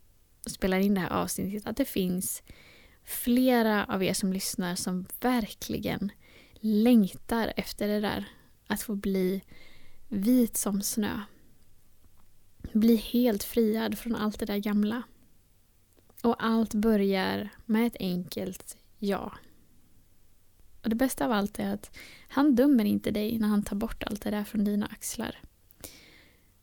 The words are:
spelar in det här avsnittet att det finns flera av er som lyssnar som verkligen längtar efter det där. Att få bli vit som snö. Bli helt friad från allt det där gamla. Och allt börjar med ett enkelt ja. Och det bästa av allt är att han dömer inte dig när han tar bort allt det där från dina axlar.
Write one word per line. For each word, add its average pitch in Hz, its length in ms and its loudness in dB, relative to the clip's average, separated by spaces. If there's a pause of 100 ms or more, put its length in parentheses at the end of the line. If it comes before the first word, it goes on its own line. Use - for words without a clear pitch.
(460)
spelar 190 320 -2
in 202 160 4
det 190 60 0
här 170 120 -2
avsnittet 190 540 -4
att 220 100 -8
det 277 80 2
finns 180 580 -4 (640)
flera 240 800 4
av 190 180 -2
er 180 100 2
som 190 200 0
lyssnar 185 420 -4
som 185 320 -4 (140)
verkligen 214 920 -2 (420)
längtar 220 1040 4
efter - 320 -4
det 208 120 0
där. 202 240 -2 (420)
Att 208 160 -2
få 220 120 -6
bli 190 480 0 (640)
vit 226 480 2
som 202 260 -2
snö. - 380 -2 (1500)
Bli 226 240 6
helt 233 480 2
friad 220 540 0
från 233 180 -4
allt 214 220 -2
det 226 80 -6
där 208 120 -2
gamla. 208 440 0 (1200)
Och 233 220 2
allt 226 300 2
börjar 196 760 2 (180)
med 226 200 2
ett 226 140 -4
enkelt 185 760 -6 (220)
ja. - 340 -4 (1500)
Och 233 80 -2
det 220 60 0
bästa 269 280 0
av 262 80 0
allt 202 260 -2
är 202 160 -4
att - 220 -10 (320)
han 285 260 4
dömer 247 300 6
inte 208 260 0
dig 214 280 -2
när 214 100 2
han 208 140 4
tar 208 140 -4
bort 226 260 -4
allt - 200 -6
det 208 80 -4
där 208 140 -2
från 202 200 -2
dina 208 220 0
axlar. - 540 -8 (1200)